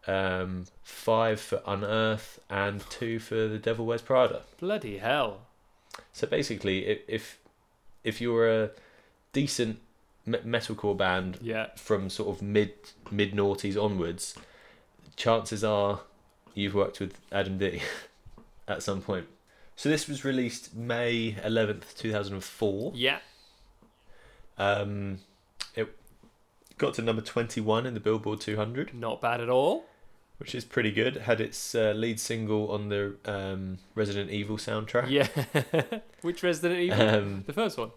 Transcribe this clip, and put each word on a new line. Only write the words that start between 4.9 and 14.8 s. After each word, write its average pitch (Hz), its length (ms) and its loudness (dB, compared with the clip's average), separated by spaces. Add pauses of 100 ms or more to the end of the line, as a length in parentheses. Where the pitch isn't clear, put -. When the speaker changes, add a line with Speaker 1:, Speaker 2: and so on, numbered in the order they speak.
Speaker 2:
hell. 113 420 0 (720)
Speaker 1:
So - 120 -2
basically, 98 600 0
if, 104 220 0
if, - 320 -6 (640)
if 113 180 -4
you're 117 260 4
a 110 220 4 (640)
decent 127 480 0 (460)
me-, 120 140 -2
metalcore 113 580 -2
band 92 440 0
Speaker 2:
Yeah. 113 340 -4
Speaker 1:
from 98 340 0
sort 101 260 -4
of - 60 -10
mid, 101 320 4 (380)
mid 104 220 2
noughties 101 480 2
onwards, 90 540 -2 (800)